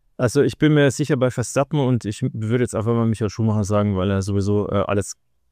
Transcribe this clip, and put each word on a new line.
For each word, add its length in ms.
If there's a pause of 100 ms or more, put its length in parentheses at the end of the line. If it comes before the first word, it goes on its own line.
(180)
Also 240
ich 160
bin 160
mir 160
sicher 260
bei 140
Verstappen 500
und 240
ich 180 (120)
würde 280
jetzt 120
einfach 180
mal 140
Michael 240
Schumacher 340
sagen, 320
weil 140
er 100
sowieso, 480
äh, 180
alles, 280 (380)